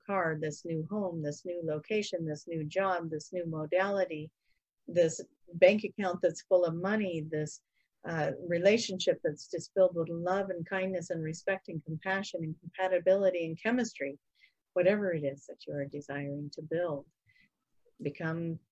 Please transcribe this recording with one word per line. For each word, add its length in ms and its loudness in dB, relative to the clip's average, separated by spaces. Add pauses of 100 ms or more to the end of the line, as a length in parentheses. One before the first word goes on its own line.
car, 340 0
this 260 -6
new 240 -4
home, 320 -4
this 240 -6
new 180 -6
location, 600 -4
this 220 -6
new 160 -4
job, 460 -2
this 240 -8
new 140 -4
modality, 840 0 (580)
this 320 4 (360)
bank 280 8
account 380 -4
that's 220 2
full 200 4
of 120 0
money, 540 -2
this, 320 -4 (460)
uh, 240 -2 (160)
relationship 760 4
that's 260 -4
just 240 -8
filled 220 6
with 140 -2
love 420 -2
and 160 -6
kindness 420 -2
and 140 -2
respect 460 -4
and 140 -8
compassion 600 -4
and 160 -6
compatibility 840 4
and 160 -6
chemistry, 560 0 (560)
whatever 380 4
it 120 -2
is 240 -4
that 200 -18
you 60 -8
are 120 -2
desiring 680 -6
to 80 -10
build, 440 -2 (960)
become 580 -4 (120)